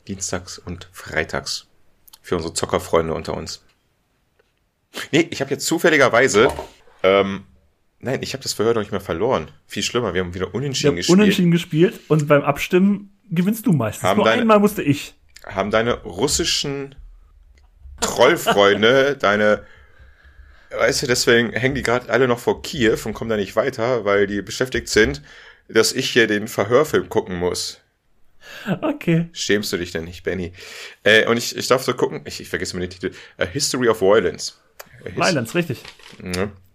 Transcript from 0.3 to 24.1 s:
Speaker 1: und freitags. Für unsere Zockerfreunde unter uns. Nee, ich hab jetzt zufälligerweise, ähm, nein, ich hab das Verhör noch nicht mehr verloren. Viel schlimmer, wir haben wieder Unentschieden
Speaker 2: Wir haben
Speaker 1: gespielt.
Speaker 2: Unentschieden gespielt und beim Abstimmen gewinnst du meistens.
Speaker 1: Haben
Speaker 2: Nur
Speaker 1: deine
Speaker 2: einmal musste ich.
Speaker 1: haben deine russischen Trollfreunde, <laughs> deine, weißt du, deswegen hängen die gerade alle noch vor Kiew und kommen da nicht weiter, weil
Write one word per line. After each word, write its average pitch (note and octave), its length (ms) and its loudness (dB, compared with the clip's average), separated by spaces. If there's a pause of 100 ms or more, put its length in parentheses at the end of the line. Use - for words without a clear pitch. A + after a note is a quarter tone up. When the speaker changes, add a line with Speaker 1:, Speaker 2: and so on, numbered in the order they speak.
Speaker 1:
und F2 320 -14
freitags. - 720 -6 (560)
Für - 140 -6
unsere E2 180 -6
Zockerfreunde E2 600 -2
unter - 200 -8
uns. - 280 -12 (1500)
Nee, - 180 2
ich - 120 -6
hab C#3 100 -6
jetzt - 160 -6
zufälligerweise, C3 800 4 (560)
ähm, G2 400 4 (560)
nein, B2 240 -6
ich - 100 -8
hab - 80 -10
das - 120 -8
Verhör A2+ 200 2
noch A2 80 -2
nicht G2+ 100 -8
mehr G2+ 100 -4
verloren. F2+ 500 -2 (160)
Viel - 160 -6
schlimmer, A2+ 320 -2
wir F#2 60 0
haben F2 120 -6
wieder F#2 220 -6
Unentschieden C3+ 300 -6
Speaker 2:
Wir C#3+ 60 2
haben - 40 0
Speaker 1:
gespielt. E3 240 4
Speaker 2:
Unentschieden F#3+ 320 4
gespielt E3+ 560 0
und D3+ 200 2
beim D3 140 6
Abstimmen F#3 720 0 (140)
gewinnst F#3 380 -2
du F#3+ 60 4
meistens. A2+ 360 -2
Speaker 1:
Haben G3+ 80 4
Speaker 2:
Nur G#3 80 4
Speaker 1:
deine A3+ 160 4
Speaker 2:
einmal A3 180 6
musste G3+ 220 2
ich. - 320 0 (320)
Speaker 1:
haben G2 240 -4
deine A#2 320 2
russischen C#3 920 -4 (1080)
Trollfreunde, A#2 1160 4
<laughs> - 20 -16
deine, G#2 440 2 (1080)
weißt A2+ 320 0
du, C3+ 40 -4
deswegen A#2+ 440 4
hängen C3 240 -2
die A#2 80 -6
gerade A#2+ 260 -2
alle B2 180 2
noch A#2+ 120 0
vor G2 220 -2
Kiew A#2+ 440 0
und G#2+ 80 -6
kommen A#2 160 -8
da A2 80 -2
nicht G2 180 -4
weiter, A#2+ 500 -2
weil G2+ 220 4